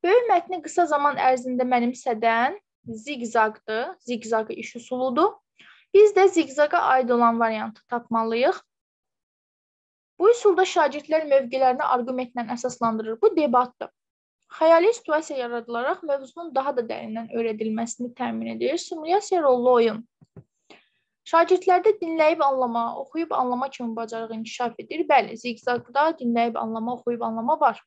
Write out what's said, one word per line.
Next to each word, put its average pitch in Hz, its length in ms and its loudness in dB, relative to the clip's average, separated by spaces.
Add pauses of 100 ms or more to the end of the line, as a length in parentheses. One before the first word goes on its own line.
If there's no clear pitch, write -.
Böyük 453 260 4
mətni 349 320 0
qısa 349 240 0
zaman 285 320 0
ərzində 254 480 0
mənimsədən 240 920 0 (280)
ziqzaqdır, 233 1200 -4
ziqzaqı 220 480 -4
iş - 260 -12
üsuludur. 262 560 0 (580)
Biz 403 200 8
də 381 160 6
ziqzaqa 294 500 2 (140)
aid 254 160 2
olan 233 300 2
variantı 220 480 -4
tapmalıyıq. 233 720 -2 (1600)
Bu 403 120 6
üsulda 381 340 4
şagirdlər 302 640 0
mövqelərini 262 640 2
arqumentlə 247 640 -4
əsaslandırır. 226 640 -4
Bu 415 160 6
debatdır. 247 520 0 (600)
Xəyali 330 440 4
situasiya 311 460 -4
yaradılaraq 240 640 -4
mövzunun 285 520 -8
daha 269 220 0
da 240 40 -2
dərindən 226 460 -8 (100)
öyrədilməsini 226 800 -6
təmin 226 380 -6
edir. 247 260 -2
Simulyasiya 349 640 -2
rollu 254 280 4
oyun. 226 280 2 (1300)
Şagirdlərdə 359 720 4
dinləyib 320 420 0
anlama, 240 600 0
oxuyub 320 300 -6
anlama 254 380 -2
kimi 240 260 -10
bacarıq 226 380 -10
inkişaf 226 460 -8
edir. 311 300 -6
Bəli, 226 280 2
ziqzaqda 247 680 -4 (160)
dinləyib 233 360 0
anlama, 226 380 -6
oxuyub 240 260 -6
anlama 226 380 -4
var. 247 260 0